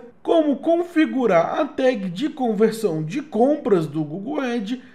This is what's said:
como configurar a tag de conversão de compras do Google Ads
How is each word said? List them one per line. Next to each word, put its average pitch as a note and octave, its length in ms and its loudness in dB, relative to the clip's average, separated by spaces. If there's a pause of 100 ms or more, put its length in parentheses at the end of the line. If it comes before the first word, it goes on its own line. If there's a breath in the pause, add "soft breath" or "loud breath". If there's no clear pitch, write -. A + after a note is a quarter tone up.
(220)
como D#4 360 2
configurar C4 1000 2
a D#4+ 60 0
tag B3+ 440 0
de G3 200 -4
conversão G#3 720 0
de F3 180 -6
compras A3+ 680 2
do D3+ 160 -4
Google G3 360 -6
Ads A#3+ 380 -4 (160 loud breath)